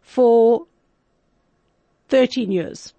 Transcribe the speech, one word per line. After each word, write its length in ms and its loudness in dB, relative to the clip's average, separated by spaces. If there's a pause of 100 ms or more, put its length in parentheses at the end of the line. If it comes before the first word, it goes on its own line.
for 640 0 (1400)
thirteen 420 -2
years. 480 -8